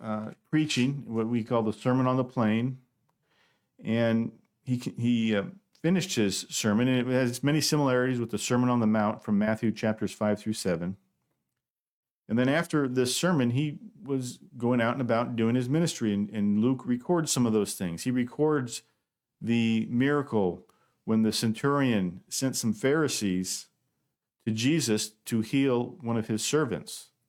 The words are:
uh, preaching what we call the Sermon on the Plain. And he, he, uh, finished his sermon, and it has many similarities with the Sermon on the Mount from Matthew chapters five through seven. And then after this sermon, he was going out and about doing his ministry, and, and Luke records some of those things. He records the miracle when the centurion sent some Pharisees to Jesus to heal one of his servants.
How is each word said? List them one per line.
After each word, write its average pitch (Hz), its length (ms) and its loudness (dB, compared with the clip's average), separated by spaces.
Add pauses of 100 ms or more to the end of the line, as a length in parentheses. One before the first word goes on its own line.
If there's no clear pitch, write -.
uh, 110 300 -8 (200)
preaching 143 560 0
what 113 200 -2
we 117 160 0
call 117 200 0
the 110 100 0
Sermon 127 340 0
on 127 100 2
the 131 80 0
Plain. 120 540 0 (1040)
And 113 500 0 (320)
he, 127 120 0 (220)
he, 117 360 2
uh, 98 100 0 (380)
finished 170 340 0
his 101 340 0
sermon, 113 380 0
and 127 200 2
it 131 40 0
has 127 320 0
many 147 160 4
similarities 131 580 2
with 113 120 -2
the 104 80 -4
Sermon 123 300 2
on 123 120 4
the 113 60 4
Mount 107 360 2
from 104 160 2
Matthew 110 320 2
chapters 107 420 -2
five 107 260 0
through 107 160 -4
seven. 90 420 -2 (1300)
And 107 80 -2
then 127 120 2
after 151 400 0
this 123 280 0
sermon, 151 340 2
he 143 280 -2 (240)
was 131 380 -6 (180)
going 120 220 2
out 113 140 2
and 135 60 -6
about 120 360 0
doing 113 180 2
his 123 140 0
ministry, 143 440 0
and, 101 180 -2
and 104 300 0
Luke 127 240 0
records 151 460 -2
some 123 160 2
of 113 60 2
those 104 220 0
things. 85 280 -6
He 127 80 -2
records 127 720 -2 (580)
the 113 480 2
miracle 120 800 0 (380)
when 110 180 2
the 110 100 2
centurion 113 960 0
sent - 280 -4
some 113 160 -2
Pharisees 107 920 0 (800)
to 117 60 -2
Jesus 117 600 0 (160)
to 113 140 0
heal 123 600 0
one 117 160 -2
of 113 100 -2
his 107 160 -2
servants. - 680 -4 (180)